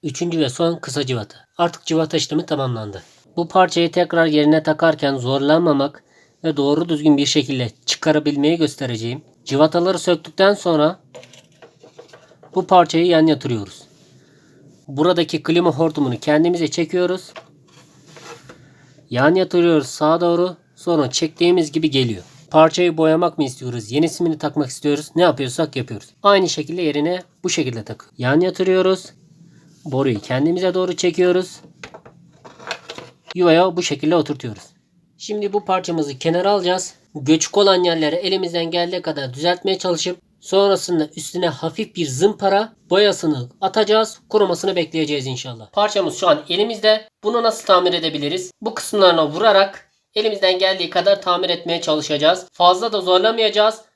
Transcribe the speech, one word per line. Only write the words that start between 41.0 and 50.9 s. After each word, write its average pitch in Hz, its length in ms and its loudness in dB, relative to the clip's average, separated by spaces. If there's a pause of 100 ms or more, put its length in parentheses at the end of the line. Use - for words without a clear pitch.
üstüne 175 340 -4
hafif 160 460 -8
bir 170 100 -4
zımpara 196 680 0 (160)
boyasını 175 600 0 (120)
atacağız. 214 580 0 (100)
Kurumasını 190 460 0
bekleyeceğiz 151 520 -2
inşallah. 123 440 -10
Parçamız 202 460 -2
şu 185 100 0
an 151 220 4
elimizde. 214 580 0 (160)
Bunu 226 200 -2
nasıl 226 220 -2
tamir 180 280 4
edebiliriz? 160 580 -6 (100)
Bu 220 140 -6
kısımlarına 175 520 2
vurarak 196 600 2 (260)
elimizden 202 440 0
geldiği 185 300 -2
kadar 190 320 2